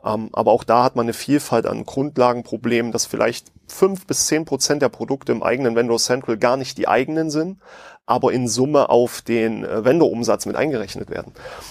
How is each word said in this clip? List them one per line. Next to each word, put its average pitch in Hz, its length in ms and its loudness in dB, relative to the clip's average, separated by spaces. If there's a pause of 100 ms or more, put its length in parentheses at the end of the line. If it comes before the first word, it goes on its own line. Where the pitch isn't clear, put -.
Ähm, 110 280 -4
aber 110 180 2
auch 117 140 4
da 117 180 4
hat 127 140 2
man 120 80 0
eine 117 80 -2
Vielfalt 131 540 0
an 110 180 -4
Grundlagenproblemen, 120 1080 -2
dass 113 160 -4
vielleicht 113 460 -2 (160)
fünf 190 400 0
bis - 180 -2
zehn 160 180 0
Prozent 147 380 0
der 127 60 2
Produkte 131 420 -4
im 120 140 -2
eigenen 120 320 0
Vendor 117 220 2
Central 127 380 -2
gar 123 200 2
nicht 135 220 -8
die - 100 0
eigenen 156 420 0
sind, 160 300 -4 (460)
aber 117 260 2
in 123 160 0
Summe 131 400 2
auf 120 340 2
den, 110 400 0
äh, 104 220 -4
Vendor-Umsatz 117 600 2
mit 107 100 -6
eingerechnet 120 540 -4
werden. - 220 -10 (380)